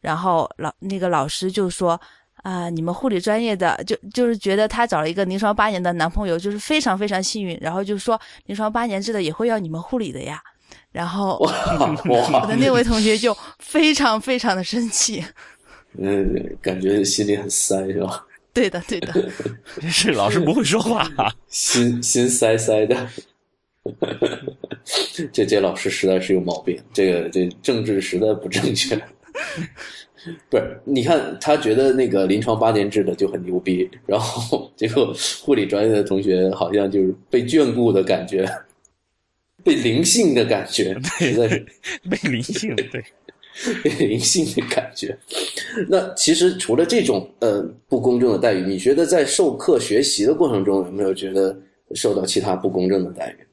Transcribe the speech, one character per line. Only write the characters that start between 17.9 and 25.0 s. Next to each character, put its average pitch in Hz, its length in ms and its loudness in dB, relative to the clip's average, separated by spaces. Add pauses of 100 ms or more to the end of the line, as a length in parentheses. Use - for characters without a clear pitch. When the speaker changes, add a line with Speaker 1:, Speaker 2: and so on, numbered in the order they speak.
Speaker 2:
吧？ 95 260 -6 (280)
Speaker 1:
对 240 140 2
的， 175 200 -6
对 202 120 -4
的。 170 120 -8 (360)
Speaker 3:
<laughs> - 320 -14
真 165 100 -6
是 202 220 2
老 104 160 2
师 110 120 2
不 156 120 2
会 233 120 2
说 180 160 2
话 220 220 0 (140)
啊。 104 140 0 (180)
Speaker 2:
心， 120 540 0
心 123 260 2
塞 113 280 4
塞 107 300 2
的。 123 220 0 (760)
<laughs> - 1500 -6